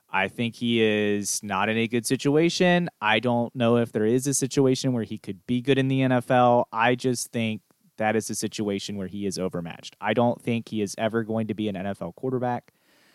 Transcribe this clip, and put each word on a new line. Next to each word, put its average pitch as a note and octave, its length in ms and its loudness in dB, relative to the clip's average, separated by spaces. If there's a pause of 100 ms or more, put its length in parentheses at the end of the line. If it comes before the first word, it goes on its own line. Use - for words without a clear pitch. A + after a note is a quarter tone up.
I F#2+ 180 0
think A#2 280 -6
he A#2 260 0
is G#2 600 0
not G2+ 280 0
in A2 80 0
a A2+ 100 0
good A#2 180 -2
situation. E3+ 840 2 (120)
I G#3+ 180 4
don't A#2+ 360 0
know A#2+ 220 4
if A#2 160 0
there G#2+ 120 0
is B2+ 220 2
a C#3 60 0
situation C3 600 0
where A#2 100 -2
he A2 140 -8
could - 300 -14
be B2 140 0
good C3 160 2
in C3+ 100 2
the C3+ 140 0
N C3 100 2
F B2 180 0
L. B2 440 4
I A#2+ 220 2
just B2 360 -4
think A2 300 -4 (340)
that A2 220 0
is G#2+ 120 -2
a A2 60 -8
situation G2+ 640 -4
where F#2+ 100 -8
he G2+ 180 -8
is F2+ 140 -4
overmatched. F2 600 -8
I G#2+ 120 0
don't A#2+ 280 2
think A#2 260 -4
he A2 140 -4
is G2+ 160 -4
ever A2+ 260 0
going A2+ 240 -4
to G#2+ 60 -4
be G#2+ 160 -4
an F#2+ 80 -6
N F#2 80 -6
F G2+ 160 -8
L F2 100 -8
quarterback B2 640 -6 (420)